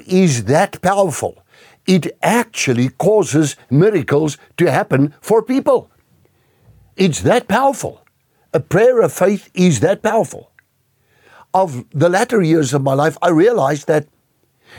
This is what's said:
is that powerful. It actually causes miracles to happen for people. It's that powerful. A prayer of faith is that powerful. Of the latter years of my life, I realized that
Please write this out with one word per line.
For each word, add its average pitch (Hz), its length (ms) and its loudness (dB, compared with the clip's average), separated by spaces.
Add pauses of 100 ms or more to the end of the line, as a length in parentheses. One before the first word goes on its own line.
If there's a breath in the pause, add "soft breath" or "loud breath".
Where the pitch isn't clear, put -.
is 143 380 0
that 156 360 -2
powerful. 180 640 -2 (420 soft breath)
It 185 360 0
actually 139 680 -2
causes 160 640 0 (140 soft breath)
miracles 151 680 0 (200 soft breath)
to 170 140 0
happen 147 500 0
for 220 200 0
people. 254 480 -2 (1080)
It's 185 240 0
that 208 260 0
powerful. 262 540 -4 (520)
A - 60 0
prayer 233 400 2
of 175 140 0
faith 190 400 -2
is 180 260 2
that 180 220 0
powerful. 214 500 -4 (1040 soft breath)
Of 165 380 -2
the 156 180 0
latter 214 320 0
years 160 320 0
of 139 100 -2
my 139 100 0
life, 147 280 0
I 180 80 0
realized 160 580 0
that 151 200 -2 (720 loud breath)